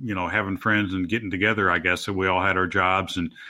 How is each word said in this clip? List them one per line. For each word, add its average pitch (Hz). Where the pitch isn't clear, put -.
you 107
know, 90
having 98
friends 104
and 92
getting 110
together, 101
I 87
guess. 90
So 101
we 95
all 92
had 95
our 92
jobs, 92
and 85